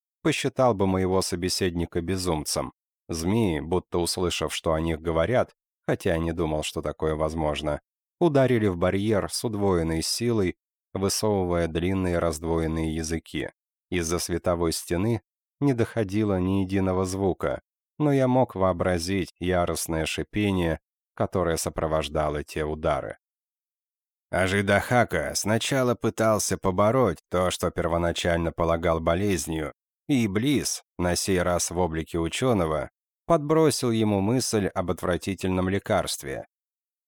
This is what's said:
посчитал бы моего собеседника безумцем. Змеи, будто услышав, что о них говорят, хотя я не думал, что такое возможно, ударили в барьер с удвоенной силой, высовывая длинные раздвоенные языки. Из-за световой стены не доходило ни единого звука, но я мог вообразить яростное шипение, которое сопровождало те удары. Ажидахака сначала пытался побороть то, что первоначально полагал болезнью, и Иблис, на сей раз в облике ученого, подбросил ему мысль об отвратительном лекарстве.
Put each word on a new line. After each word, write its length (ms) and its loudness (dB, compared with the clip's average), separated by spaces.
посчитал 520 2
бы 120 2
моего 360 2
собеседника 800 -2
безумцем. 720 -2
Змеи, 540 0
будто 380 -2
услышав, 540 -2
что 200 -2
о 80 0
них 200 -2
говорят, 520 0
хотя 240 0
я 60 0
не 140 0
думал, 280 -2
что 220 -6
такое 320 -2
возможно, 680 -2
ударили 480 4
в 100 0
барьер 540 0
с 120 -6
удвоенной 600 0
силой, 520 0
высовывая 760 0
длинные 520 0
раздвоенные 760 0
языки. 540 -6
Из-за 300 0
световой 520 0
стены 520 -2
не 140 2
доходило 680 0
ни 220 0
единого 440 0
звука, 580 -2
но 160 2
я 140 2
мог 260 2
вообразить 840 0
яростное 680 0
шипение, 760 0
которое 420 0
сопровождало 840 -2
те 220 -6
удары. 520 -4
Ажидахака 1040 2
сначала 600 0
пытался 640 0
побороть 580 2
то, 180 2
что 220 -2
первоначально 800 0
полагал 480 0
болезнью, 760 -2
и 200 2
Иблис, 560 0
на 160 2
сей 260 2
раз 300 0
в 80 -2
облике 400 -2
ученого, 720 0
подбросил 600 2
ему 300 2
мысль 520 0
об 160 -4
отвратительном 800 -2
лекарстве. 800 -2